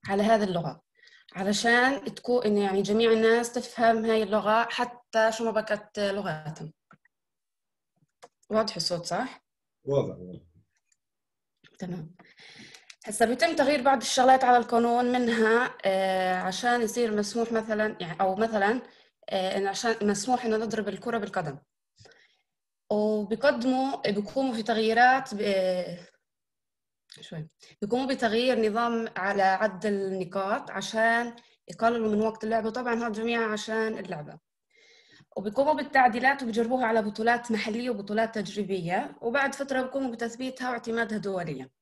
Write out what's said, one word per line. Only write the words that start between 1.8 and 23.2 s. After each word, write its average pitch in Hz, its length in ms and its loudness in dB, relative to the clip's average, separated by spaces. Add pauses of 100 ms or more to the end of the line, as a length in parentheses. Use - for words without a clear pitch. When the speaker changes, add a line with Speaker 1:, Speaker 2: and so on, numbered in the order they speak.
Speaker 1:
تكون 247 280 0
إن 208 140 2
يعني 196 240 0
جميع 220 300 2
الناس 226 420 4
تفهم 226 520 0
هاي 220 180 2
اللغة 214 460 2
حتى 226 640 0
شو 233 140 -6
ما 226 60 0
بكت 214 480 -4
لغاتهم. 160 720 -4 (1800)
واضح 214 260 0
الصوت، 170 300 -4
صح؟ 220 400 -6 (380)
Speaker 2:
واضح، 131 360 0
واضح. 90 220 -16 (1400)
Speaker 1:
تمام. 175 360 -10 (920)
هسا 220 200 2
بيتم 277 300 0
تغيير 285 260 2
بعض 262 200 4
الشغلات 262 420 6
على 247 140 6
القانون، 233 540 2
منها، 233 760 2
آه، 190 500 2
عشان 190 460 0
يصير 214 340 0
مسموح 226 360 -2
مثلًا، 220 480 -2
يعني، 165 220 -6
أو 190 140 2
مثلًا، 220 460 0 (480)
آه، 190 280 -2
إن 196 100 0
عشان 220 340 -2
مسموح 214 440 0
إنه 220 120 0
نضرب 214 320 -4
الكرة 226 280 -6
بالقدم. 175 400 -6 (1300)
وبيقدموا، 226 1120 0